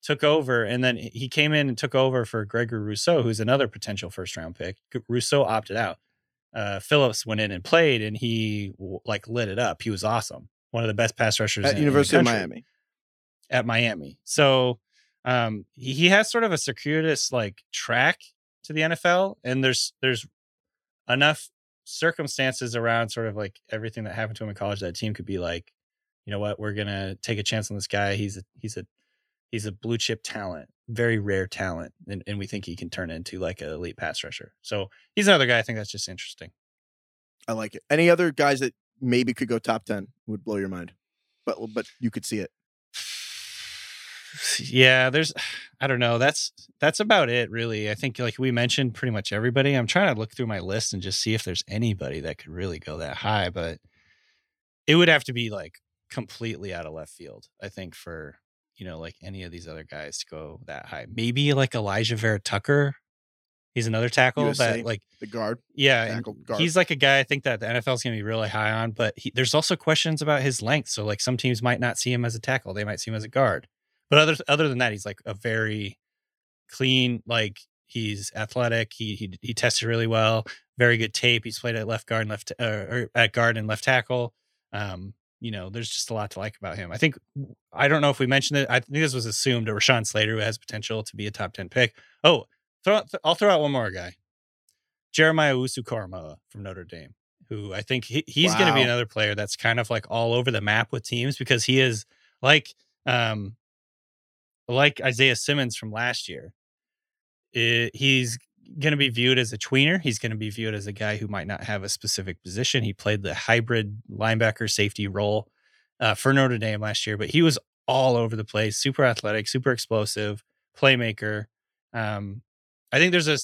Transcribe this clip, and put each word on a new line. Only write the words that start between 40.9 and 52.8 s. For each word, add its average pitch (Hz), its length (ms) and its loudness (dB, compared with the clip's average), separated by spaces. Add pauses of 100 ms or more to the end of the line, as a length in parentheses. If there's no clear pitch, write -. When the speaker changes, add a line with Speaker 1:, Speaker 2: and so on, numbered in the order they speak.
Speaker 2:
but, - 140 -4 (160)
but 110 120 -4 (120)
you 117 140 -2
could 110 120 -8
see 107 140 -4
it? 95 140 -6 (2000)
Speaker 1:
Yeah, 131 520 6
there's, 151 220 2 (460)
I 139 80 -2
don't 131 120 2
know. 117 180 4
That's, 135 360 2 (280)
that's 156 200 2
about 208 280 4
it, 117 220 0
really. 110 400 -2
I 104 40 0
think, 120 240 -6
like 120 200 -2
we 131 120 0
mentioned, 120 440 0
pretty 127 180 -4
much 104 180 -4
everybody. 123 440 2
I'm 123 120 2
trying 180 260 4
to 107 60 -2
look 110 160 -6
through 123 120 -4
my 107 120 -4
list 95 360 -4
and 92 80 -6
just 98 180 -4
see 110 140 0
if 110 100 -4
there's 87 240 -6
anybody 98 520 -2
that 78 180 -8
could - 100 -20
really 87 300 -8
go 76 180 -10